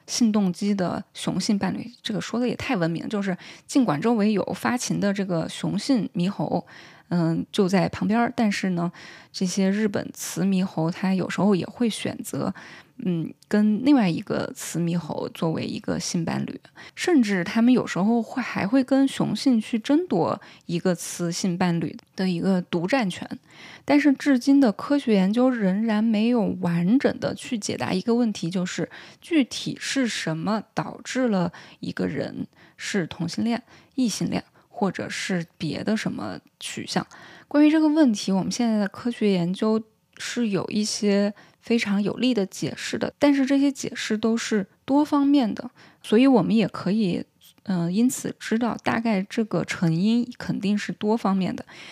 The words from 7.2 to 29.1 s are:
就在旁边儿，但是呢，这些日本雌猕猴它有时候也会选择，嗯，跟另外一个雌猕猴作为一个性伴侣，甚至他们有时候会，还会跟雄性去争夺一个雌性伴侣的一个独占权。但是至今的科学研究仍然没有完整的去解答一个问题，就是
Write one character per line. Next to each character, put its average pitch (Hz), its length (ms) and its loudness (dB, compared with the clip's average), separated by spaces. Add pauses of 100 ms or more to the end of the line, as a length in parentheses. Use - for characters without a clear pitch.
就 196 180 2
在 175 200 2
旁 - 180 -4
边 220 140 2
儿， 233 160 0
但 214 160 2
是 196 180 -2
呢， 170 220 -2 (400)
这 - 140 -2
些 190 240 0
日 208 180 0
本 - 240 -4
雌 - 320 -6
猕 190 180 2
猴 165 280 -2
它 190 240 -2
有 175 140 -2
时 - 120 -4
候 202 140 4
也 170 120 0
会 - 220 -2
选 - 360 -6
择， - 280 -4 (520)
嗯， 170 280 -2 (140)
跟 214 380 2
另 294 100 6
外 226 140 4
一 165 120 0
个 - 360 -4
雌 - 240 -6
猕 170 160 0
猴 165 320 -6
作 - 240 -4
为 - 120 -4
一 - 140 -6
个 - 220 -4
性 175 240 -4
伴 135 220 -4
侣， - 120 -12 (360)
甚 330 280 4
至 202 220 0
他 196 160 -2
们 240 120 6
有 233 140 4
时 - 120 -4
候 226 240 2
会， 233 200 -6
还 - 240 -4
会 262 160 2
跟 269 240 4
雄 - 300 -2
性 240 240 2
去 226 180 -4
争 302 280 2
夺 165 340 0 (260)
一 170 140 -2
个 185 140 2
雌 - 360 -6
性 175 280 -2
伴 175 200 2
侣 - 160 -4 (220)
的 190 120 0
一 175 120 -2
个 185 220 2
独 175 240 -2
占 233 220 0
权。 - 200 -8 (560)
但 285 160 4
是 277 140 6
至 269 240 2
今 277 200 4
的 254 140 6
科 - 260 0
学 240 140 0
研 190 180 4
究 247 200 4
仍 214 340 0
然 214 180 0
没 220 260 2
有 202 340 2
完 175 360 2
整 - 220 0
的 - 140 -4
去 - 240 -8
解 - 180 -6
答 - 160 -4
一 185 80 0
个 233 140 0
问 233 180 2
题， 175 160 -6
就 180 160 -2
是 - 240 -6 (320)